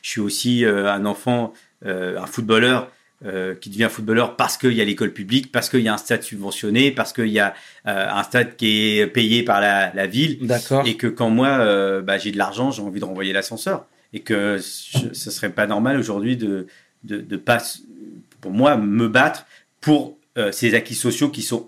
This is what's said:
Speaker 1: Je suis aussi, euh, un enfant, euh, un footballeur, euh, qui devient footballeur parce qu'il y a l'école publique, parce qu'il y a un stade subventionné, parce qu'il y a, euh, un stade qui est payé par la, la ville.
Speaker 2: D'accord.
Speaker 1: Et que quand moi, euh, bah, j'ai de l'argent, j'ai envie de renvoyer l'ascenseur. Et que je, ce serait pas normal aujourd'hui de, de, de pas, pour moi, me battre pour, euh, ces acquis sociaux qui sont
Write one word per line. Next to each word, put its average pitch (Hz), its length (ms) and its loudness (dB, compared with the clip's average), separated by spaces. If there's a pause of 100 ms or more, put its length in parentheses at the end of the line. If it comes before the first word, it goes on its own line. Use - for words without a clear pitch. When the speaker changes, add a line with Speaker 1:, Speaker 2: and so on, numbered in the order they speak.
Speaker 1:
Je - 80 -10
suis 110 120 -4
aussi, 117 440 0
euh, 101 260 2
un 101 140 0
enfant, 113 480 -2 (320)
euh, 92 320 -4
un 92 80 -8
footballeur, 113 640 2 (340)
euh, 95 280 -6
qui 92 160 -16
devient 107 220 0
footballeur 110 460 0
parce 123 180 0
qu'il 127 160 2
y 113 80 2
a 104 60 2
l'école 101 260 -2
publique, 120 400 -2
parce 117 180 -2
qu'il 127 120 2
y 110 80 2
a 107 40 2
un 104 40 -2
stade 107 260 -2
subventionné, 107 680 0
parce 127 200 -4
qu'il 113 160 0
y 107 120 0
a, 98 140 2 (320)
euh, 98 240 -2
un 101 140 -2
stade 120 320 0
qui 107 440 2
est 104 80 4
payé 117 360 2
par 107 160 2
la, 98 340 4
la 98 140 -2
ville. 131 300 0 (100)
Speaker 2:
D'accord. 123 400 2
Speaker 1:
Et 113 80 0
que 120 120 -2
quand 113 220 0
moi, 123 200 4
euh, 101 520 2
bah, 98 160 0
j'ai 104 140 -4
de 101 60 -6
l'argent, 101 340 0
j'ai 110 100 -8
envie 101 200 -6
de 104 40 -6
renvoyer 95 280 -4
l'ascenseur. 110 520 -4 (280)
Et 107 80 -10
que 101 360 0
je, - 560 -4
ce - 180 -10
serait 101 200 -6
pas 104 160 0
normal 117 320 0
aujourd'hui 113 380 -2
de, 98 300 -2 (360)
de, 104 160 -8
de 101 160 -10
pas, 117 260 0 (800)
pour 95 120 -10
moi, 131 260 4
me 110 320 2
battre 127 360 2 (360)
pour, 147 360 2 (200)
euh, 104 160 0
ces 113 220 2
acquis 110 200 -2
sociaux 127 320 0
qui 135 140 -4
sont 113 260 -4